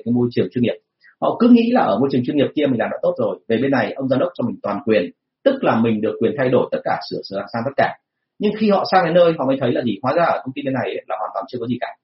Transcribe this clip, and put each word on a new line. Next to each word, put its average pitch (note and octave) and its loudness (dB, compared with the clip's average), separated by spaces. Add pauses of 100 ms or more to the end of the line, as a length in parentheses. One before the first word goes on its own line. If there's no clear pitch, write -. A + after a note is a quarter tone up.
cái A#2 -2
môi B2 2
trường A2 0
chuyên B2 -2
nghiệp. G#2+ 0 (420)
Họ - 0
cứ A#3+ 6
nghĩ A#3 6
là A#3+ 4
ở G2+ 2
môi C3+ 2
trường B2 0
chuyên D3 -2
nghiệp B2+ 2
kia D3 0
mình B2 0
làm G2+ -2
đã - -8
tốt - 0
rồi, G2+ -2 (100)
về A2+ 2
bên C3+ 0
này A#2+ 0
ông C3+ -6
giám C3 2
đốc C3 0
cho B2+ -6
mình G2 -6
toàn G2+ -4
quyền, G2+ 2 (340)
tức - 0
là B2 2
mình A2+ 2
được G#2+ -2
quyền A2+ 0
thay C3 0
đổi - 2
tất - -2
cả, - -2 (120)
sửa, - -8 (100)
sửa G2 -6
sang A#2 -4
tất C#3 -6
cả. - 0 (440)
Nhưng G3+ 0
khi G#3+ 2
họ F#3+ 2
sang F#3 4
đến E3 -2
nơi E3+ 6
họ C3 -2
mới C3+ 2
thấy B2 0
là C#3 0
gì? A2+ -2
Hóa B2+ 0
ra E3+ 4
ở - 0
công C3 -8
ty C#3+ -10
bên C3 -2
này A#2 -2
ấy, A2+ -8
là G#2 -4
hoàn G#2+ -6
toàn A2+ -4
chưa A#2+ -10
có A2+ -6
gì A#2+ -4
cả. - -6 (160)